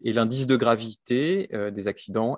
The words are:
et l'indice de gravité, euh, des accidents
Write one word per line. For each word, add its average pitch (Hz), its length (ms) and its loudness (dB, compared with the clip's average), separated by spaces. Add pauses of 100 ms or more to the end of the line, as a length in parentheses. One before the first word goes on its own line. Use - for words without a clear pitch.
et 117 100 0
l'indice 117 320 2
de 131 100 4
gravité, 120 1000 0
euh, 104 180 -4
des 101 160 -4
accidents 110 500 -2